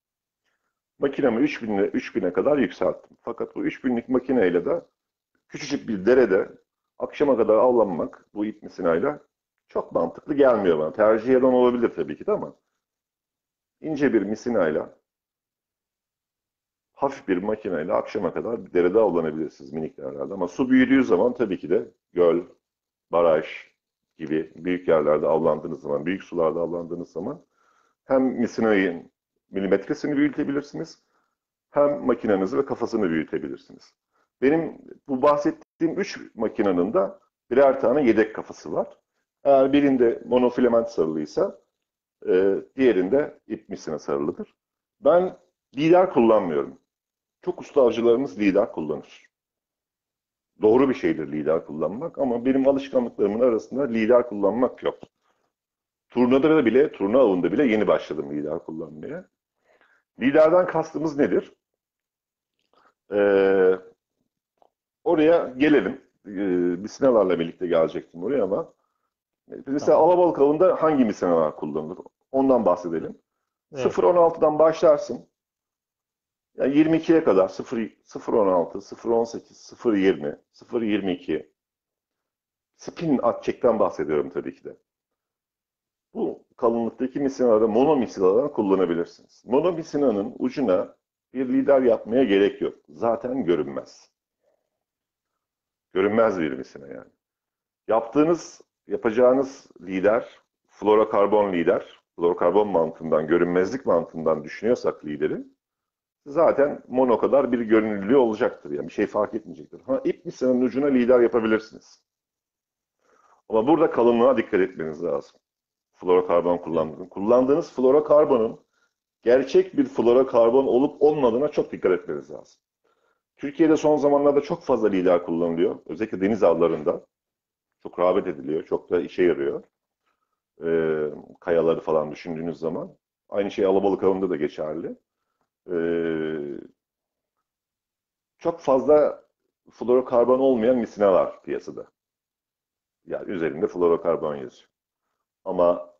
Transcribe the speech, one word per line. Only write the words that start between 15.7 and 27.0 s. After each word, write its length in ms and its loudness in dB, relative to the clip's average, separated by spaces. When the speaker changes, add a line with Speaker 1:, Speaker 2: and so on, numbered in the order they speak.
Speaker 1:
hafif 360 -6
bir 80 0
makineyle 560 -4
akşama 420 -4
kadar 320 -8
bir 60 -20
derede 260 2
avlanabilirsiniz 760 -2
minik 260 -10
derelerde. 360 -12
Ama 140 -6
su 220 -4
büyüdüğü 340 4
zaman 300 2
tabii 240 -4
ki 120 -10
de 200 -2
göl, 320 2
baraj 340 2
gibi 400 -6
büyük 320 -6
yerlerde 380 2
avlandığınız 540 -2
zaman, 260 -6
büyük 180 -6
sularda 360 -2
avlandığınız 520 -8